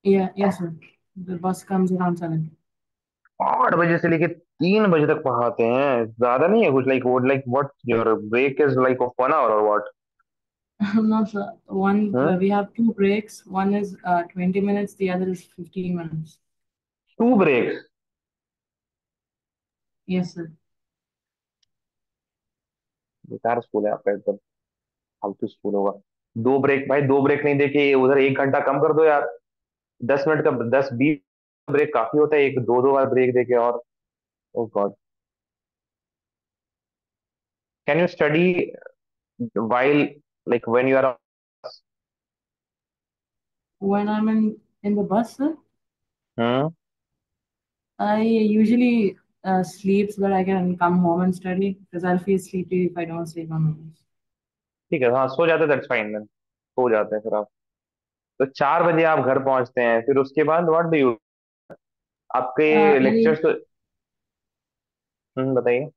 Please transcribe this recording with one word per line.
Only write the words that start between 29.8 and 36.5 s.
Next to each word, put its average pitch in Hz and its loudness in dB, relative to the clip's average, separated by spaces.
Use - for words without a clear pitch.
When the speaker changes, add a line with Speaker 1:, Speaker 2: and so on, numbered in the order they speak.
Speaker 2:
दस 139 -2
मिनट 151 0
का, 156 4
दस 135 0
बीस 143 0
ब्रेक 147 0
काफी 117 0
होता 151 2
है, 143 4
एक 127 0
दो, 120 0
दो 135 2
बार 135 2
ब्रेक 127 2
देके 123 0
और, 120 0
oh 117 -6
God। 101 -2